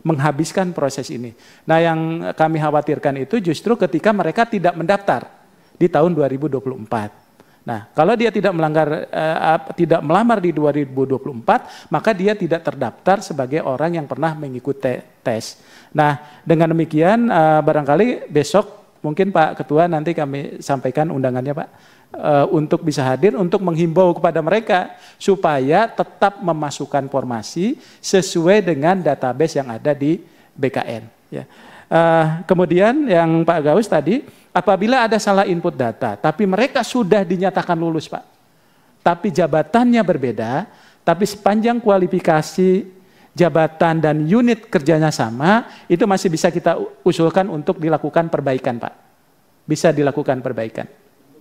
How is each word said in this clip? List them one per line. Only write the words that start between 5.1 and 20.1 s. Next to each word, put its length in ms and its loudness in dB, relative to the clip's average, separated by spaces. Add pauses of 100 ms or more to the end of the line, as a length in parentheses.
di 100 4
tahun 240 2
dua 160 0
ribu 160 -6
dua 160 -4
puluh 160 -8
empat. 320 -6 (520)
Nah, 320 -10
kalau 240 2
dia 100 0
tidak 300 0
melanggar, 500 0
eh, 300 -2 (180)
ap-, 220 -6
tidak 240 2
melamar 420 2
di 80 0
dua 220 0
ribu 340 -2
dua 140 -2
puluh 180 -10
empat, 540 -2
maka 180 0
dia 240 0
tidak 300 -4
terdaftar 580 -2
sebagai 400 -4
orang 380 -2
yang 80 -8
pernah 260 -4
mengikuti 640 -6 (240)
tes. 380 -6 (340)
Nah, 480 0
dengan 320 2
demikian, 560 2
eh, 320 4
barangkali 640 0
besok 720 -2
mungkin 320 -2
Pak 320 0
Ketua 240 2
nanti 240 -2